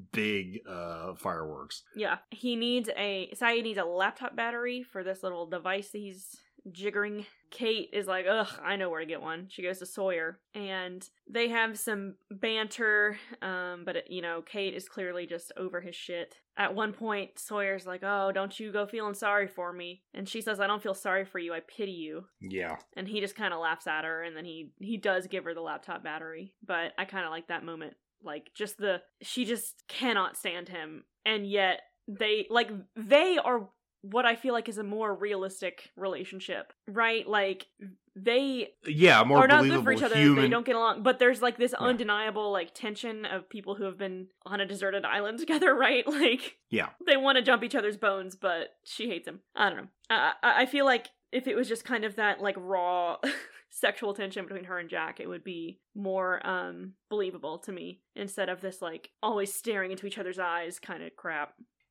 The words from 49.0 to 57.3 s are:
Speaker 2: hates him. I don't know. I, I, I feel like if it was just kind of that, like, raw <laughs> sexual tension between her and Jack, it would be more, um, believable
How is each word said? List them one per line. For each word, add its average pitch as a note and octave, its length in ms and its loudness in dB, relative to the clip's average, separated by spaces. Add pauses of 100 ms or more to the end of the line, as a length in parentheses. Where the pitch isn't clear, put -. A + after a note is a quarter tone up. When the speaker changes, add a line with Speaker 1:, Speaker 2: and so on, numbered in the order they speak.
Speaker 2:
hates F3 180 -6
him. - 140 -12 (140)
I G3+ 140 6
don't E3+ 100 -4
know. - 80 -10 (220)
I, D#3+ 320 4
I, A#3+ 200 6
I C4 60 6
feel C#4 180 4
like A#3+ 240 4 (220)
if B3+ 160 -2
it - 80 2
was B3 120 2
just A3+ 160 -4
kind A3+ 220 -2
of G#3 100 -4
that, G#3 240 2
like, F#3+ 180 0
raw F3+ 640 2
<laughs> - 460 -6
sexual G3+ 440 -2
tension G3 320 -6
between F#3 200 -10
her F3+ 140 -6
and E3+ 100 -8
Jack, D#3+ 300 -4
it - 80 -8
would F3 160 -10
be E3+ 380 -10 (140)
more, F#3+ 520 -2
um, F3+ 460 -6 (160)
believable F3+ 500 -4